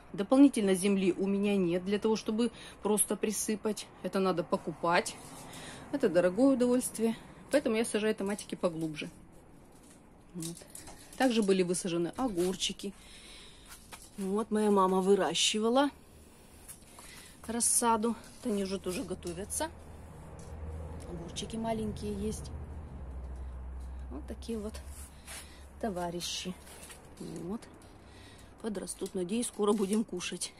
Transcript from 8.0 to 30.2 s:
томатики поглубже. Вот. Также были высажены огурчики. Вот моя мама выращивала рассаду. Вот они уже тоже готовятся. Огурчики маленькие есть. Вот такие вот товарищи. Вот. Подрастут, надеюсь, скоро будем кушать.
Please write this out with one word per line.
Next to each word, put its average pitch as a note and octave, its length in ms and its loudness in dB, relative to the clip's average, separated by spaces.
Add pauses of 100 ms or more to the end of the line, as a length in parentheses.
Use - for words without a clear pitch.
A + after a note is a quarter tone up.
томатики G3+ 400 -4
поглубже. D#3+ 540 -2 (1300)
Вот. E3 200 -8 (600)
Также A#3+ 240 4
были F#3+ 220 4
высажены E3+ 520 0
огурчики. F#3+ 760 -2 (1200)
Вот G3+ 340 -2
моя G#3+ 200 4
мама F#3 300 6
выращивала G#3 880 4 (1600)
рассаду. A3+ 600 2
Вот - 420 -6
они G3+ 120 0
уже F#3+ 160 -4
тоже F#3 240 -4
готовятся. F#3 680 -6 (1400)
Огурчики F3 460 -8
маленькие A3 560 -4
есть. G#3 360 -6 (1600)
Вот - 160 -10
такие A3+ 300 -8
вот G#3+ 220 -8 (1000)
товарищи. F3 720 -4 (680)
Вот. E3+ 420 -8 (1000)
Подрастут, F#3+ 540 -6
надеюсь, G3 320 -2
скоро G#3 240 2
будем G#3+ 320 2
кушать. - 560 -6